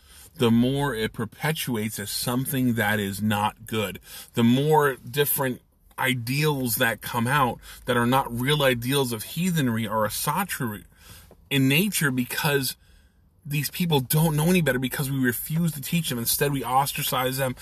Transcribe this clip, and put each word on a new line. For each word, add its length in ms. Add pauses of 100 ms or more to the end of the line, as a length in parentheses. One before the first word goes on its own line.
(360)
the 140
more 460
it 180
perpetuates 840
as 100
something 640
that 260
is 220
not 460
good. 320 (340)
The 100
more 520
different 680 (380)
ideals 800
that 240
come 260
out 320 (260)
that 100
are 120
not 320
real 240
ideals 500
of 100
heathenry 640
are 180
a 40
satire 720 (680)
in 160
nature 420
because 680 (680)
these 240
people 300
don't 360
know 140
any 100
better 200
because 320
we 80
refuse 540
to 80
teach 280
them. 80
Instead, 340
we 120
ostracize 720
them, 240